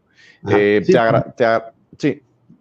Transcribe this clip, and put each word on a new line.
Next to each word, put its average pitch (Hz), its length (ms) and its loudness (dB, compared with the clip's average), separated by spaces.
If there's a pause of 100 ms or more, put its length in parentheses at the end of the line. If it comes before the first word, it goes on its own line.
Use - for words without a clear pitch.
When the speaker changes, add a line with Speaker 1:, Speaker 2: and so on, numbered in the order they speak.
(440)
Speaker 1:
Ajá, 101 140 0
Speaker 2:
Eh, 104 260 2
Speaker 1:
sí. 104 100 2
Speaker 2:
te 127 40 4
agra-, 113 380 0
te - 100 -2
a-, 113 280 -2 (240)
sí. 139 240 -6 (400)